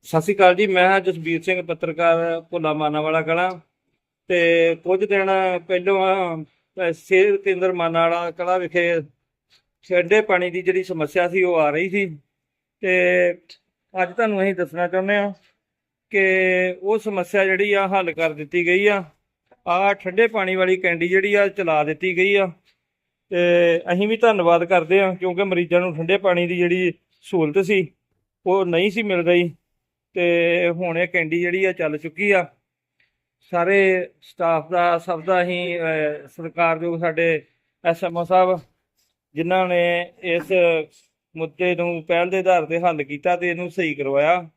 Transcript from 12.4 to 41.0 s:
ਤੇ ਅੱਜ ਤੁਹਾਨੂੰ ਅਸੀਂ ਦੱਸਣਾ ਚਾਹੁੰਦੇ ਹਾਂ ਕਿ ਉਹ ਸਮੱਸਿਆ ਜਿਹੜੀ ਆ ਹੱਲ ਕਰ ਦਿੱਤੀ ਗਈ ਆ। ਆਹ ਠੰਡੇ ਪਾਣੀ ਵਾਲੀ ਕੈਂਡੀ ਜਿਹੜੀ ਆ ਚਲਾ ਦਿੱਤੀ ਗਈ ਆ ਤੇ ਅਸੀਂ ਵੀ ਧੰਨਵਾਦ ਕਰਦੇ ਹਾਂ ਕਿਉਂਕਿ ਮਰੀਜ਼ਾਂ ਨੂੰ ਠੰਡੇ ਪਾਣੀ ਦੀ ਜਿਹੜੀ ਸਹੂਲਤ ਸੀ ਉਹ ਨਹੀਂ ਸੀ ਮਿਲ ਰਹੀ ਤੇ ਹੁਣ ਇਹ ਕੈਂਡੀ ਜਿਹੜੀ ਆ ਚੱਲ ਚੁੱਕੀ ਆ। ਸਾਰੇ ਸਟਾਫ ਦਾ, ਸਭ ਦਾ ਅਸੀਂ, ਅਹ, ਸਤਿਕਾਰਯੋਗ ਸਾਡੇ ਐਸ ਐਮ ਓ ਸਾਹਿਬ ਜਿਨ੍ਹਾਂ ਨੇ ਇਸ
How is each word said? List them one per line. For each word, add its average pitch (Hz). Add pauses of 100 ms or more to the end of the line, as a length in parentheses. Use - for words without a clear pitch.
ਤੇ 180 (720)
ਅੱਜ 180
ਤੁਹਾਨੂੰ 208
ਅਸੀਂ 190
ਦੱਸਣਾ 175
ਚਾਹੁੰਦੇ 190
ਹਾਂ 202 (760)
ਕਿ 196 (580)
ਉਹ 208
ਸਮੱਸਿਆ 196
ਜਿਹੜੀ 196
ਆ 196
ਹੱਲ 185
ਕਰ 160
ਦਿੱਤੀ 156
ਗਈ 190
ਆ। 196 (640)
ਆਹ 196
ਠੰਡੇ 196
ਪਾਣੀ 190
ਵਾਲੀ 185
ਕੈਂਡੀ 175
ਜਿਹੜੀ 196
ਆ 202
ਚਲਾ 165
ਦਿੱਤੀ 165
ਗਈ 196
ਆ 190 (800)
ਤੇ 175 (160)
ਅਸੀਂ 196
ਵੀ 220
ਧੰਨਵਾਦ 175
ਕਰਦੇ 180
ਹਾਂ 190
ਕਿਉਂਕਿ 185
ਮਰੀਜ਼ਾਂ 175
ਨੂੰ 180
ਠੰਡੇ 165
ਪਾਣੀ 175
ਦੀ 175
ਜਿਹੜੀ 175 (280)
ਸਹੂਲਤ 170
ਸੀ 190 (580)
ਉਹ 190
ਨਹੀਂ 175
ਸੀ 220
ਮਿਲ 190
ਰਹੀ 175 (580)
ਤੇ 170
ਹੁਣ 170
ਇਹ 180
ਕੈਂਡੀ 170
ਜਿਹੜੀ 175
ਆ 185
ਚੱਲ 156
ਚੁੱਕੀ 165
ਆ। 185 (1080)
ਸਾਰੇ 185 (120)
ਸਟਾਫ 165
ਦਾ, 175
ਸਭ 165
ਦਾ 180
ਅਸੀਂ, 175
ਅਹ, 151
ਸਤਿਕਾਰਯੋਗ 165
ਸਾਡੇ 165 (400)
ਐਸ 170
ਐਮ 170
ਓ 175
ਸਾਹਿਬ 185 (760)
ਜਿਨ੍ਹਾਂ 180
ਨੇ 175 (100)
ਇਸ 170 (920)